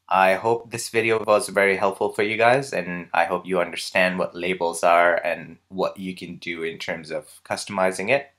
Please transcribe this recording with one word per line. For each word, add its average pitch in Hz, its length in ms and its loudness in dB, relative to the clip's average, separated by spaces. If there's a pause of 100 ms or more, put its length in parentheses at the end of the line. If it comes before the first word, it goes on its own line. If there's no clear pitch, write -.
I 95 260 6
hope 113 360 -2
this 117 180 -10
video 113 360 0
was 104 240 4
very 98 260 4
helpful 101 380 0
for 110 100 -2
you 107 140 -2
guys, 127 340 4
and 87 420 -6
I 85 120 2
hope 90 200 -4
you 92 140 0
understand 90 580 0
what 87 180 -4
labels 87 460 -2
are 87 340 6
and 82 420 -6 (100)
what 92 300 -4
you 92 180 -8
can 87 220 -12
do 85 260 -8
in 82 140 -8
terms 82 340 -10
of - 320 -12
customizing 95 640 -4
it. 139 300 0